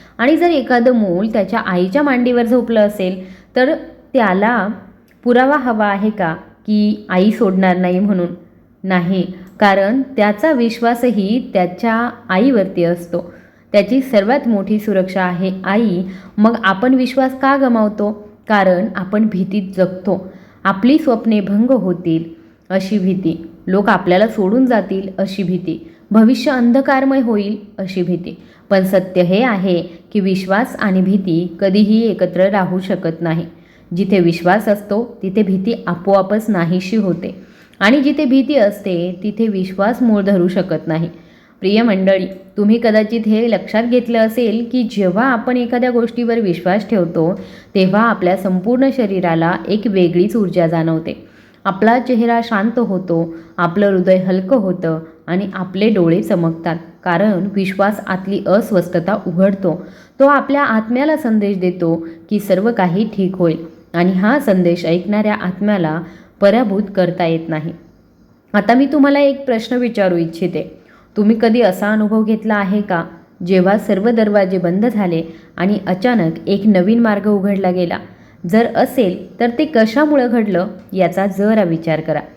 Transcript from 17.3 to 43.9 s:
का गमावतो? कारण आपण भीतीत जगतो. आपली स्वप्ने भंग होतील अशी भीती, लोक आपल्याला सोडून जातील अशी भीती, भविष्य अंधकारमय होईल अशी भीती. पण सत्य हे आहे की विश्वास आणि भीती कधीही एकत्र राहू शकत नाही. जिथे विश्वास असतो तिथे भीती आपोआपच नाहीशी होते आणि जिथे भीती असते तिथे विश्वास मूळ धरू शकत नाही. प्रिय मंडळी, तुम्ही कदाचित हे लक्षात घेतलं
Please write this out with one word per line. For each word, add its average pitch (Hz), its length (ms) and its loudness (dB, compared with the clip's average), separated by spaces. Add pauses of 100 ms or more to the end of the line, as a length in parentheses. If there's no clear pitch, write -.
का 277 180 2
गमावतो? 214 720 0 (180)
कारण 190 380 4 (100)
आपण 208 360 0
भीतीत 185 460 -4
जगतो. 185 560 -2 (300)
आपली 196 340 2
स्वप्ने 226 420 0
भंग 208 320 0
होतील 175 520 0 (460)
अशी 190 300 -2
भीती, 180 500 -2 (180)
लोक 196 220 2
आपल्याला 190 380 2
सोडून 220 380 0
जातील 196 520 -2
अशी 196 260 -4
भीती, 170 480 -6 (200)
भविष्य 226 400 4
अंधकारमय 269 720 2
होईल 214 360 -2 (200)
अशी 185 260 -4
भीती. 170 380 -6 (280)
पण 190 140 4
सत्य 185 380 0
हे 185 220 2
आहे 190 400 0 (300)
की 214 60 0
विश्वास 190 560 0
आणि 190 260 0
भीती 180 580 0
कधीही 208 480 4
एकत्र 180 340 0
राहू 185 380 0
शकत 180 420 -4
नाही. 165 240 -2 (520)
जिथे 190 220 2
विश्वास 175 480 2
असतो 208 560 -4
तिथे 190 200 0
भीती 190 440 -2
आपोआपच 196 640 0
नाहीशी 185 460 -2
होते 196 500 -4 (340)
आणि 247 220 4
जिथे 294 240 0
भीती 269 300 2
असते 190 680 0
तिथे 214 240 -2
विश्वास 196 540 -2
मूळ 220 200 2
धरू 190 260 2
शकत 180 400 -4
नाही. 165 220 -2 (500)
प्रिय 202 220 2
मंडळी, 190 440 2
तुम्ही 214 580 0
कदाचित 220 440 0
हे 220 240 2
लक्षात 208 320 -2
घेतलं 233 360 0